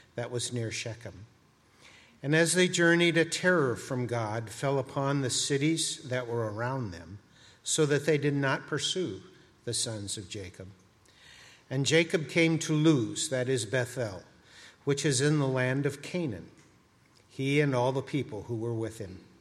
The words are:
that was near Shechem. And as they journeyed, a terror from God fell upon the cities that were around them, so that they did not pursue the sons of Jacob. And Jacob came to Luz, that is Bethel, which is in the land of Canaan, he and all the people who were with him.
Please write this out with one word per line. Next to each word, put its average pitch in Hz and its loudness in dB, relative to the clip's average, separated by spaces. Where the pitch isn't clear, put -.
that 120 -6
was 123 -6
near 117 -4
Shechem. 107 -12
And 147 4
as 165 6
they 180 6
journeyed, 170 4
a 160 6
terror 165 2
from 127 -4
God 113 -4
fell 139 0
upon 139 -2
the 131 -2
cities 151 0
that 127 -4
were 117 -2
around 120 -4
them, 87 -14
so - 2
that 143 2
they 156 4
did 143 0
not 139 0
pursue 143 -4
the 117 -6
sons 107 -6
of 95 -12
Jacob. 95 -12
And 135 -2
Jacob 165 2
came 165 4
to - -4
Luz, 147 2
that 127 -2
is 120 0
Bethel, 110 -4
which 143 0
is 135 2
in 151 4
the 139 2
land 131 0
of 147 -4
Canaan, 127 -6
he 139 0
and 143 4
all 123 2
the 131 -2
people 110 -6
who 117 -6
were 113 -4
with 110 -6
him. 92 -12